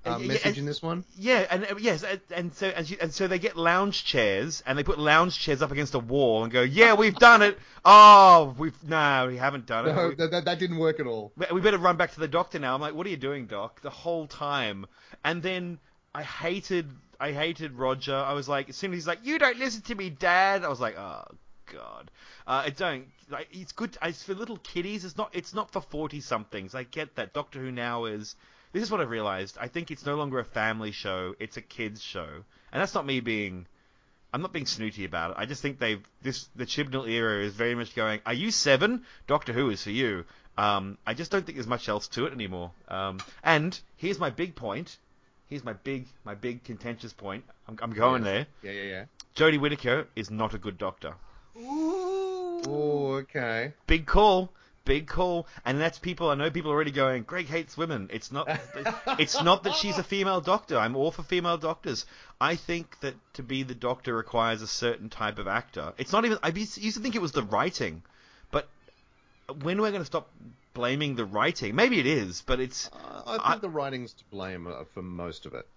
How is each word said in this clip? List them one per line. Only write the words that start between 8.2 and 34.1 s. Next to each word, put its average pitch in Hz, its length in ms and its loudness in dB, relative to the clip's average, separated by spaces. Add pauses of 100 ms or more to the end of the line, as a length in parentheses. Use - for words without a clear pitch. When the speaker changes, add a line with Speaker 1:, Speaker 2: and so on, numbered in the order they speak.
Speaker 2:
we've, 156 260 -4
no, 147 440 4
we 127 100 -4
haven't 135 280 -2
done 117 240 0
it." 151 40 0
Speaker 1:
No, 170 140 2
Speaker 2:
We 143 80 -2
Speaker 1:
that, 160 160 -2
that, 175 140 -2
that 175 120 0
didn't 175 200 -4
work 156 240 0
at 139 40 -4
all. 110 320 -8
Speaker 2:
"We, 170 80 -4 (100)
we 190 60 2
better 202 160 4
run 175 200 4
back 170 160 0
to 147 80 -18
the 156 80 -4
Doctor 170 300 -2
now." 131 140 -2
I'm 135 80 -4
like, 151 140 -6
"What 170 100 -6
are 208 60 -8
you 160 60 -8
doing, 135 300 -6
Doc?" 104 340 -10
The 143 80 -12
whole 165 360 -6
time. 131 600 -6 (360)
And 165 220 -2
then 180 360 -6 (340)
I 151 100 -10
hated, 170 640 -4 (320)
I 143 140 -4
hated 156 400 -6
Roger. 131 420 -2
I 139 180 -2
was 139 140 -6
like, 143 220 -4
as - 80 -16
soon 190 140 -6
as 180 80 -6
he's 151 80 -8
like, 175 180 -4
"You 302 120 -2
don't 262 220 4
listen 233 220 -4
to 233 140 -8
me, 190 140 -8
Dad," 185 540 4
I 156 60 -2
was 127 100 -6
like, 110 180 -4
"Oh, 76 280 -12 (480)
God." 58 360 -18 (380)
Uh, 131 180 0
I 143 40 -2
don't, 139 380 -4 (200)
like, 139 240 -10
it's 175 200 -16
good, 214 320 -10
it's 165 200 -6
for 196 120 -8
little 226 220 -10
kiddies. 185 460 -8
It's 170 140 -12
not, 214 160 -6
it's 170 200 -10
not 202 180 -6
for 185 100 -6
forty-somethings. 131 920 -8
I 127 80 -8
get 151 320 -12
that. 107 180 -8
Doctor 143 260 -8
Who 131 120 -8
now 120 340 -6
is, 107 300 -8 (360)
this 202 120 -4
is 202 80 -6
what 196 100 0
I've 127 80 -2
realized. 101 500 -4
I 120 80 -8
think 165 220 -10
it's 143 160 -12
no 143 100 -2
longer 143 220 -4
a 120 80 -2
family 110 460 -4
show. 92 480 -6
It's 107 180 -12
a 117 40 -14
kids' 110 420 -10
show. 85 240 -10 (440)
And 143 100 -4
that's 196 120 -4
not 170 100 -4
me 135 180 -4
being, 101 440 -6 (640)